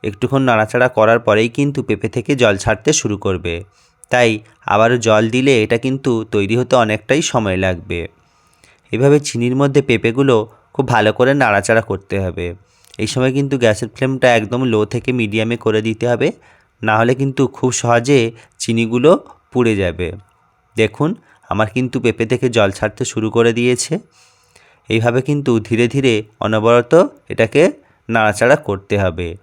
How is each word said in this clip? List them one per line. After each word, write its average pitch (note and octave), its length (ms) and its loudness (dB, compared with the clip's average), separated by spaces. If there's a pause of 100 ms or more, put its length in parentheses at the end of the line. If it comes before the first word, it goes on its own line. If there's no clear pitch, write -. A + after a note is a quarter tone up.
একটুক্ষণ B2 380 -2
নাড়াচাড়া B2 460 2
করার A2+ 320 2
পরেই A2 300 2
কিন্তু C#3+ 320 -4
পেঁপে G#2+ 260 -4
থেকে B2 260 -4
জল A#2 220 2
ছাড়তে - 360 -2
শুরু G#2+ 260 -2
করবে, F2+ 360 -4 (560)
তাই B2 200 2 (360)
আবারও A2+ 320 2
জল A2 320 2
দিলে B2+ 300 2
এটা A2 180 0
কিন্তু C3+ 320 -4 (200)
তৈরি G#2 260 -2
হতে B2 200 -2
অনেকটাই A#2+ 460 0
সময় G#2 360 -2
লাগবে। F#2 420 -4 (920)
এভাবে C#3 280 4
চিনির B2 360 -4
মধ্যে C#3 260 2
পেঁপেগুলো A#2+ 540 2 (360)
খুব C#3 160 -2
ভালো A2 240 2
করে B2+ 220 2
নাড়াচাড়া A2+ 480 2
করতে G2 380 -8
হবে। F2 280 -6 (500)
এই G#2+ 100 -4
সময় C3 260 0
কিন্তু C#3 220 -2
গ্যাসের A2+ 360 0
ফ্লেমটা C3 380 0
একদম A2+ 340 0
লো A2+ 220 2
থেকে A#2+ 260 -6
মিডিয়ামে A2 440 -2
করে A2 260 0
দিতে A2 240 -4
হবে, A#2+ 220 0 (540)
না A2 140 0
হলে A#2 180 2
কিন্তু C3+ 340 -2
খুব - 240 -4
সহজে A#2+ 460 2 (420)
চিনিগুলো A#2 500 0 (380)
পুড়ে A#2 280 0
যাবে। F2+ 320 -4 (680)
দেখুন A2+ 340 0 (400)
আমার G#2+ 200 0
কিন্তু B2+ 300 -4
পেঁপে A#2 260 0
থেকে B2 220 -2
জল A2 220 2
ছাড়তে G#2+ 340 -6
শুরু A2 260 -4
করে A#2 220 2
দিয়েছে। A#2+ 400 -2 (960)
এইভাবে A#2 340 0
কিন্তু C#3+ 380 -2
ধীরে A2+ 280 -2
ধীরে C3 240 0 (280)
অনবরত A2 520 2 (360)
এটাকে A#2 340 0 (460)
নাড়াচাড়া A2+ 480 2
করতে G2+ 420 -6
হবে। F2+ 300 -4 (140)